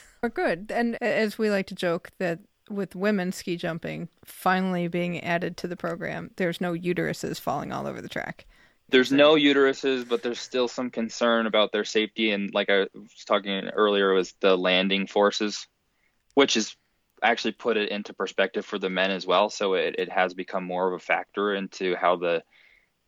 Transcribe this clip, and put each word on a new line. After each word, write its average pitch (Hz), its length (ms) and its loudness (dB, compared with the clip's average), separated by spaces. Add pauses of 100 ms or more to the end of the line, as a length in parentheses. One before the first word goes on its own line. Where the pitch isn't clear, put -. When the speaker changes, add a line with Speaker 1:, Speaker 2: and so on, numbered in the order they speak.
(220)
Speaker 1:
We're 240 60 -2
good. 220 460 -4
And 233 220 0
a-, - 80 -6
as 214 340 -2
we 214 120 0
like 196 180 0
to 196 60 -12
joke 175 440 -4
that 170 220 -4 (280)
with 202 260 -6
women 185 380 0
ski - 240 -6
jumping 165 520 -6 (160)
finally 185 640 0
being 175 380 -4
added 175 320 -2
to - 100 -8
the 175 100 -8
program, 170 600 -8
there's 170 240 -2
no 175 120 -2
uteruses 170 680 -4
falling 143 320 -4
all 139 160 -6
over 131 120 -8
the - 80 -12
track. - 380 -10 (420)
Speaker 2:
There's 127 220 4
no 147 240 8
uteruses, 135 760 2
but 120 140 -2
there's 120 160 -4
still 123 300 -2
some 127 220 -6
concern 113 560 0
about 104 260 2
their 104 120 0
safety. 107 460 0
And 101 240 -2
like 101 160 2
I 98 240 4
was - 300 -20
talking 98 280 0 (180)
earlier, 101 420 4
was 92 280 2
the 95 160 6
landing 95 500 2
forces, 101 600 2 (680)
which 139 220 6
is 110 200 -2 (460)
actually 113 300 2
put 113 240 0
it 104 140 -2
into 104 240 -8
perspective 95 500 -2
for 104 140 -6
the 95 120 -2
men 92 200 0
as 90 160 -4
well. 95 240 4
So 98 240 0
it, 82 240 0
it 90 120 -4
has 92 240 0
become 92 300 -6
more 90 240 -2
of 92 60 -4
a 85 100 -10
factor 98 500 -2
into 92 420 -4
how 90 200 2
the, 85 260 0 (640)